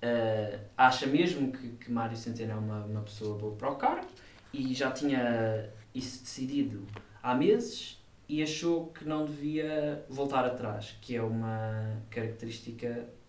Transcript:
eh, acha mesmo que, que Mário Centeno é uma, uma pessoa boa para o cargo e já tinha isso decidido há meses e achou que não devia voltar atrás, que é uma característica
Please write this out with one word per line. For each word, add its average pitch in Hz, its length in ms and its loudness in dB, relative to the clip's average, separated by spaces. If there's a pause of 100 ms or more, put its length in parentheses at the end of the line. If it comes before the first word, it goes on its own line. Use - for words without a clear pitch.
eh, 110 540 2 (180)
acha 139 300 8
mesmo 143 460 4
que, 123 240 -8
que - 140 -16
Mário 113 260 0
Centeno 113 340 -4
é 110 40 -2
uma, 107 280 -2
uma 107 180 -2
pessoa 107 360 -4
boa 107 180 -4
para - 160 -2
o 277 60 -2
cargo 349 300 2 (440)
e 131 220 0
já 131 180 2
tinha 117 800 2 (260)
isso - 280 -6
decidido 131 640 -2 (360)
há 123 120 2
meses - 680 2 (240)
e 151 160 0
achou 160 440 0
que - 180 -12
não 156 200 0
devia 147 840 -2
voltar 135 360 2
atrás, 110 560 -4
que 123 140 -4
é 113 60 2
uma 110 760 -2 (140)
característica 117 960 -6 (240)